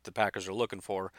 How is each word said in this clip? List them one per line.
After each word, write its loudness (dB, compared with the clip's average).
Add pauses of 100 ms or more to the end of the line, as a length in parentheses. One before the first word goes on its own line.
the -10
Packers 2
are -4
looking 0
for. 0